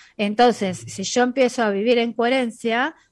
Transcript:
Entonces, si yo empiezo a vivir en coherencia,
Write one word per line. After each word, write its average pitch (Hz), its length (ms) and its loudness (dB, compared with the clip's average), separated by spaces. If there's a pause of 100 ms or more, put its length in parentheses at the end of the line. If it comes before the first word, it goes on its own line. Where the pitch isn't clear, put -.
(180)
Entonces, 208 720 2
si - 160 -10
yo 240 180 -2
empiezo 247 400 0
a 220 80 2
vivir 214 300 2
en 233 140 -2
coherencia, 240 800 -2 (160)